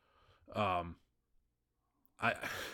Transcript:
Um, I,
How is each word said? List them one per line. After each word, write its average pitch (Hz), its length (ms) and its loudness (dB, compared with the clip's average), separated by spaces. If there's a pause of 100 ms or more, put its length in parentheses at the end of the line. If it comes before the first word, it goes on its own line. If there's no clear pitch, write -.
(560)
Um, 90 400 2 (1200)
I, 113 140 4 (400)